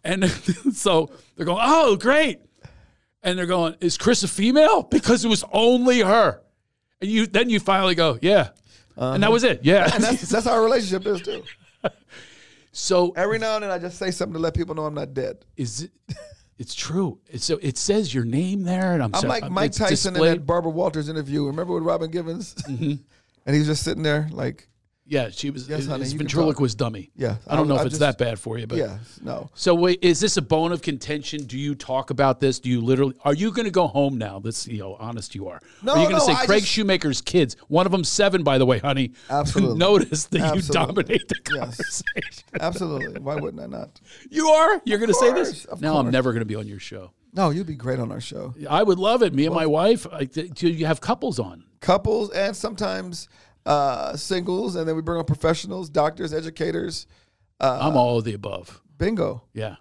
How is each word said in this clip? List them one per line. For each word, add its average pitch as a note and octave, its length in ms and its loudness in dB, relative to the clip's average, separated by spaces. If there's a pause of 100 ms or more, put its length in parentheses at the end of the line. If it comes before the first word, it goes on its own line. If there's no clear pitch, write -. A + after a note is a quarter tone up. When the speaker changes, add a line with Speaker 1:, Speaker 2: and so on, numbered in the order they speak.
Speaker 1:
And F#3 260 0
<laughs> - 440 -2
so E3 360 2 (260)
they're - 100 -6
going, F3+ 160 0
"Oh, C#4 340 6
great." C4 440 2 (840)
And F3+ 160 0
they're F3+ 80 0
going, E3+ 320 0
"Is E3+ 180 0
Chris A3+ 260 2
a G3 40 -2
female?" C#4 560 4
Because - 420 2
it A#3 40 2
was G#3+ 140 2 (100)
only B3 480 6
her. G3 400 4 (600)
And G3 80 -4
you, A3 180 2
then A#3 220 2
you G#3+ 100 2
finally F#3+ 360 2
go, D#3 260 2
"Yeah." F3 280 4 (480)
And C3 260 0
that G#3 40 4
Speaker 2:
Uh-huh. A3 60 4
Speaker 1:
was A#3 100 4
it. A3 200 2
Yeah. F3 300 6
Speaker 2:
And A3 100 4
that's, A#3+ 260 2
that's A3+ 160 0
how A#3 80 2
our A3+ 100 4
relationship G#3 440 0
is, G3 140 -2
too. F3+ 220 -10 (400)
Speaker 1:
<laughs> - 60 -2 (840)
So F3+ 440 2
Speaker 2:
Every G#3 240 0
now A3 160 -2
and G#3+ 80 -4
then G3+ 80 -6
I F3+ 80 -4
just F3 180 -10
say F#3+ 140 -4
something F3+ 220 -6
to D#3+ 60 -6
let E3 140 -2
people E3 220 -4
know D#3 100 -4
I'm D3+ 80 -6
not D3 220 -8
dead. - 280 -6 (120)
Speaker 1:
Is A#2+ 280 -6
it? F#3 80 -14 (680)
It's - 160 -12
true. E3+ 520 -4
It's, - 180 -10
so E3 160 0
it C#3 160 -4
says G3+ 360 0
your B2+ 100 0
name F3+ 400 -2
there, F#3 300 0
and D#3+ 80 2
I'm A2 140 -2
Speaker 2:
I'm F#3+ 60 2
Speaker 1:
so-, - 60 0
Speaker 2:
like A#3+ 160 0
Speaker 1:
I'm, D#3+ 100 -8
Speaker 2:
Mike F#3+ 160 0
Speaker 1:
it's - 100 -6
Speaker 2:
Tyson G3+ 300 2
in F3+ 60 -4
Speaker 1:
displayed. E3 260 6
Speaker 2:
that C#3+ 40 -12
Barbara E3 260 0
Walters D#3 380 -2
interview. D3 380 -2
Remember E3 260 -4
with E3+ 100 -2
Robin E3 280 -2
Givens? E3+ 420 -6
Speaker 1:
Mm-hmm. C#3+ 400 -4 (160)
Speaker 2:
<laughs> - 380 -20
And C3+ 80 2
he D3 60 4
was D3+ 60 2
just D3+ 160 -2
sitting D#3 200 -4
there D3+ 280 0
like, - 360 -8 (380)
Speaker 1:
Yeah, C3+ 240 -2
she C#3 220 -6
was, B2+ 180 -12
Speaker 2:
"Yes, D3+ 100 -6
Speaker 1:
his C3+ 80 -6
Speaker 2:
honey, C3+ 160 -4
you C3 60 -6
can D3 80 -6
Speaker 1:
ventriloquist D3 600 0
Speaker 2:
talk." B2 100 -2
Speaker 1:
dummy. G#2 280 -10
Speaker 2:
Yeah, A2 220 -4 (100)
Speaker 1:
I - 80 -2
don't D3+ 120 2
Speaker 2:
I, - 20 0
Speaker 1:
know C#3 60 2
if C3 40 0
Speaker 2:
I D3 60 0
Speaker 1:
it's B2+ 60 -2
Speaker 2:
just - 100 -6
Speaker 1:
that C#3 160 2
bad A#2 220 -2
for A2+ 180 -8
you, A#2 100 -10
but A#2 100 -4
Speaker 2:
Yeah, G#2 200 -4 (260)
no. - 300 -10
Speaker 1:
So - 200 2
wait, F3 300 4
is F3 160 4
this G3+ 160 0
a F3+ 60 0
bone D#3+ 320 0
of E3+ 80 -6
contention? D3 640 -8
Do A#2 120 -10
you D3 160 -4
talk C3 360 -6
about C3 320 2
this? C3+ 180 2
Do B2+ 100 -6
you B2 120 2
literally, C3 420 2
are C#3+ 100 2
you F#3+ 200 0
gonna A3+ 160 -2
go F3+ 180 2
home C#3 300 0
now? G2 260 -8
Let's A2+ 140 -6
see A#2 220 -10
how G2 200 -12
honest A2+ 340 -12
you G2 140 -10
are. - 140 -14 (200)
Speaker 2:
No, A#3+ 120 -2
Speaker 1:
Are D#4+ 60 4
you D#4+ 100 6
gonna D#4+ 80 2
Speaker 2:
no, D4+ 80 4
Speaker 1:
say B3 80 4
Speaker 2:
I B3+ 120 2
Speaker 1:
Craig G#3 180 4
Speaker 2:
just G3 100 -2
Speaker 1:
Shoemaker's F#3+ 480 0
kids, D3+ 340 0 (140)
one E3+ 160 2
of F#3 80 0
them F#3 100 0
seven, F#3+ 400 2
by C#3 140 2
the C3 80 4
way, B2 140 2
honey, C3+ 420 -2
<laughs> - 80 -20
Speaker 2:
Absolutely. D3 480 0
Speaker 1:
notice F3+ 480 2
that - 160 -2
Speaker 2:
Absolutely. D#3+ 260 0
Speaker 1:
you G#3+ 60 -2
dominate F#3 560 0
the - 60 -2 (180)
Speaker 2:
Yes. - 500 -8
Speaker 1:
conversation? - 400 -8 (160)
Speaker 2:
Absolutely. D#3 600 -6
Why C#3 140 -6
wouldn't D3+ 280 -8
I B2 40 -12
not? - 340 -14 (280)
Speaker 1:
You D#4+ 200 0
are? D#4+ 340 6
You're G#3 140 0
Speaker 2:
Of G#3 40 0
Speaker 1:
gonna A3+ 120 4
say A#3+ 180 6
this? C4 200 0
Speaker 2:
course, - 160 -14
of E3 120 -12
Speaker 1:
Now D#3 200 0
I'm C3 80 2
Speaker 2:
course. A#2 40 0
Speaker 1:
never B2+ 220 2
gonna A2+ 100 -2
be G#2+ 120 -4
on G#2 120 -8
your G2+ 120 -14
show. G2 320 -16 (200)
Speaker 2:
No, F3+ 200 2
you'd E3+ 160 -4
be D#3 80 -8
great B2+ 240 -4
on A#2 120 -6
our - 80 -10
show. - 340 -12 (160)
Speaker 1:
I D#3+ 140 2
would F#3+ 160 4
love A3+ 240 4
it. E3+ 100 2
Me C#3 120 2
and E3 100 -2
my D#3+ 120 0
Speaker 2:
Well D3+ 200 2
Speaker 1:
wife, A#3 240 2
I, D3+ 140 -4
th-, D#3 280 -8
do F3 140 -2
you D#3+ 180 0
have D#3 140 0
couples A#3+ 400 -2
on? F2+ 240 -8 (160)
Speaker 2:
Couples G#3 520 0
and G3 240 -2
sometimes, F#3 760 -8 (380)
uh, C#3 480 0
singles, F3+ 600 -4
and D#3+ 120 -4
then D#3+ 80 -2
we D#3+ 80 -4
bring E3+ 160 -4
on D#3+ 60 -6
professionals, E3 640 -2
doctors, D#3+ 440 -2
educators. E3 720 -6 (540)
Uh, C3 220 0
Speaker 1:
I'm D3+ 140 2
all B2 220 4
of A2+ 60 0
the A2 100 -6
above. G2+ 480 -12 (160)
Speaker 2:
Bingo. E3 460 -2 (100)
Speaker 1:
Yeah. A2 280 -8